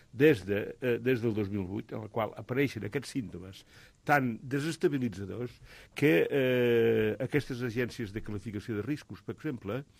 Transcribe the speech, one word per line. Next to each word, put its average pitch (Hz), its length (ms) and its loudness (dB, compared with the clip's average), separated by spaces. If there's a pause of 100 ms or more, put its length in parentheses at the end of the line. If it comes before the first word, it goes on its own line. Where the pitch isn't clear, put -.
(120)
des 123 320 6
de, 101 360 -2
eh, 120 200 2
des 120 220 2
del 113 120 2
dos 101 160 0
mil 101 160 -2
vuit, 104 260 -6
en 113 120 -8
el 104 80 -14
qual 110 240 0
apareixen 123 480 -2
aquests 120 320 -6
símptomes 92 480 -10 (400)
tan 131 380 2
desestabilitzadors 123 1080 -2 (440)
que, - 360 4
eh, 117 920 4
aquestes 123 420 -2
agències 117 500 -4
de 107 100 -6
qualificació 104 540 -6
de 104 60 -2
riscos, - 400 -8
per 110 120 -8
exemple, 127 500 -6 (160)